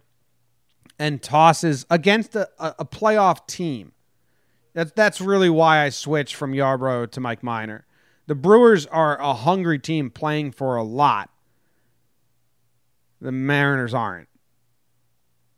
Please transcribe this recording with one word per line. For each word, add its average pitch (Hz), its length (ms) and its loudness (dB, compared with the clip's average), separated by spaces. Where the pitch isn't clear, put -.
and 147 220 -4
tosses 156 680 2
against 196 440 0
a, 202 140 -4
a, 160 200 -8
a 165 80 -8
playoff 214 600 0
team. 139 460 -10
That's, 165 200 -6
that's 214 280 0
really 190 300 2
why 156 340 4
I 139 60 -2
switched 143 440 -6
from 135 200 -8
Yarbrough 131 560 -2
to 127 100 -12
Mike 120 220 -8
Minor. 110 420 -8
The 151 80 -4
Brewers 196 520 6
are 151 340 0
a 143 140 -2
hungry 160 460 0
team 156 280 -4
playing 151 440 -6
for 131 240 -4
a 113 60 -2
lot. 113 460 0
The 127 120 -10
Mariners 135 600 0
aren't. 98 360 -6